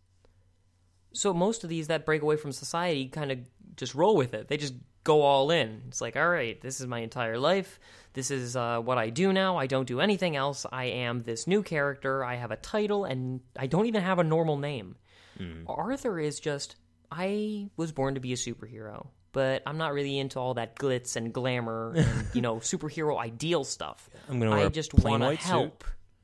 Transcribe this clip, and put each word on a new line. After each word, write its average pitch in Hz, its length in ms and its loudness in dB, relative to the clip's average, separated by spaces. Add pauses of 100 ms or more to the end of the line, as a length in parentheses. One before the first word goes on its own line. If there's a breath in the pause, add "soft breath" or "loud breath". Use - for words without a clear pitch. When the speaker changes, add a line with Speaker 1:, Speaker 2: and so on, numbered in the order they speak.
(1120)
Speaker 1:
so 202 220 2
most 190 300 2
of 165 60 -6
these 160 180 -4
that 160 180 0
break 156 160 2
away 151 140 4
from 151 160 -4
society 156 540 -2
kinda 135 320 -4 (380)
just 127 180 -8
roll 185 220 6
with 127 180 2
it. 107 140 -6
They 151 100 -2
just 139 160 -6 (280)
go 151 200 6
all 139 280 6
in. 117 380 0
It's - 120 -8
like, 117 160 -6
"All 156 120 4
right, 131 320 0
this 131 200 -8
is 131 60 -8
my 123 140 -4
entire 113 380 -4
life. 180 420 2 (320 loud breath)
This 131 180 -4
is, 123 240 -4
uh, 117 260 0
what 123 180 0
I 113 120 0
do 180 220 2
now. 190 240 2
I 139 100 0
don't 131 220 0
do 123 120 -2
anything 180 360 2
else. 139 340 -2
I 127 160 -6
am 120 360 -2
this 113 240 -6
new 202 160 4
character. 139 640 -2
I 123 120 -4
have 120 140 -6
a 110 60 -6
title, 208 500 -2
and 127 340 -4 (180)
I 135 80 -4
don't 185 200 2
even 220 160 0
have 180 160 2
a 175 60 6
normal 160 340 2
name." 139 380 -6 (420 loud breath)
Speaker 2:
Mm. 85 280 -10
Speaker 1:
Arthur 180 540 -4
is 151 180 -2
just, 143 380 -6 (340)
"I 202 680 -4
was 165 140 -4
born 135 240 -2
to 135 40 -6
be 123 140 -4
a - 20 -4
superhero, 110 680 -10 (260)
but 131 320 0
I'm 147 140 -6
not 156 160 -2
really 139 240 0
into 135 200 -4
all 127 160 -2
that 117 220 -6
glitz 127 400 -2
and 113 160 -4
glamour 117 640 -2
and, 123 340 4
Speaker 2:
<laughs> - 40 -2
Speaker 1:
you 123 80 2
know, 113 140 0
superhero 151 600 -2
ideal 135 460 -2
stuff. - 440 -10 (200)
Speaker 2:
I'm 131 100 -2
gonna 110 140 4
Speaker 1:
I 104 60 6
Speaker 2:
wear 101 80 6
a 98 40 4
Speaker 1:
just 156 200 -2
Speaker 2:
plain - 220 8
Speaker 1:
wanna - 140 4
Speaker 2:
white 151 140 2
suit. 175 80 -4
Speaker 1:
help." 156 360 2 (400)